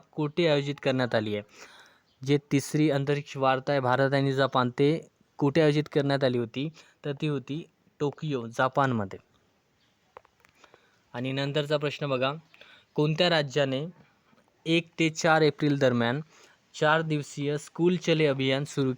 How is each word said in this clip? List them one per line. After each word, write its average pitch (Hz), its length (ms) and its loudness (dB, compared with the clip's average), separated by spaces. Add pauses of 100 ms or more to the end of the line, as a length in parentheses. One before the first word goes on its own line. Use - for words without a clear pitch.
(120)
कुठे 151 360 -2
आयोजित 143 340 0
करण्यात 131 320 0
आली 107 220 -2
आहे? 104 60 -8 (800)
जे 139 160 2 (140)
तिसरी 151 380 2
अंतरिक्ष 143 460 -2
वार्ता 131 360 0
आहे 143 80 0
भारत 131 340 2
आणि 139 180 2
जपान, 131 380 2
ते 147 380 0 (300)
कुठे 143 220 2
आयोजित 151 320 4
करण्यात 139 320 0
आली 123 140 2
होती? 127 300 -6 (360)
तर 147 80 -6
ती 151 160 -6
होती 143 340 -6 (380)
टोकियो, 139 480 -4
जपानमध्ये. 123 720 0 (2000)
आणि 127 180 -4
नंतरचा 143 440 -2
प्रश्न 143 300 -4
बघा, 131 260 0 (640)
कोणत्या 156 340 2
राज्याने 139 540 0 (800)
एक 165 220 2 (100)
ते 165 120 2
चार 160 320 2
एप्रिल 147 360 2
दरम्यान 123 420 2 (540)
चार 156 280 2
दिवसीय 147 560 -4
स्कूल 175 380 0
चले 160 300 0
अभियान 135 380 0
सुरू 135 340 -2